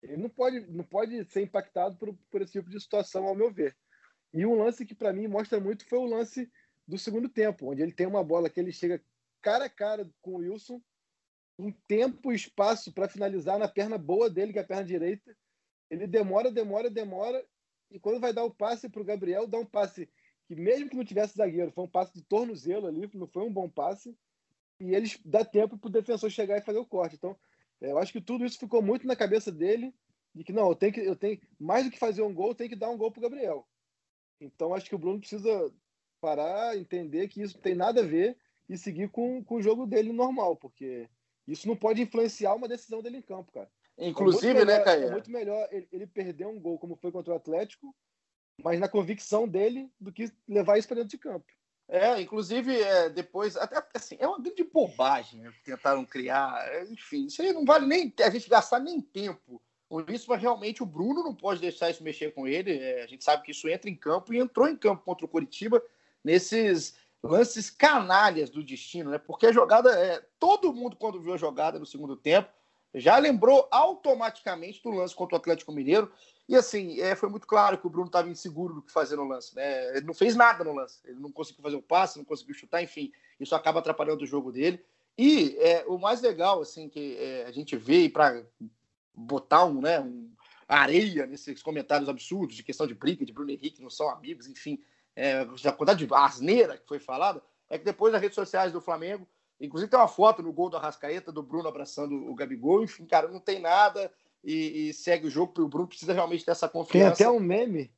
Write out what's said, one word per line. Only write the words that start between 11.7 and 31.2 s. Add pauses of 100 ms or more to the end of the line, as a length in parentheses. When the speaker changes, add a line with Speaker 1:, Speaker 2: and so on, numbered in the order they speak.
Speaker 1:
tempo
e
espaço
pra
finalizar
na
perna
boa
dele,
que
é
a
perna
direita. (540)
Ele
demora,
demora,
demora, (460)
e
quando
vai
dar
o
passe
pro
Gabriel,
dá
um
passe (380)
que,
mesmo
que
não
tivesse
zagueiro,
foi
um
passe
de
tornozelo
ali,
não
foi
um
bom
passe, (640)
e
eles
dá
tempo
pro
defensor
chegar
e
fazer
o
corte.
Então, (460)
é,
eu
acho
que
tudo
isso
ficou
muito
na
cabeça
dele, (400)
de
que,
não,
eu
tenho
que,
eu
tenho, (200)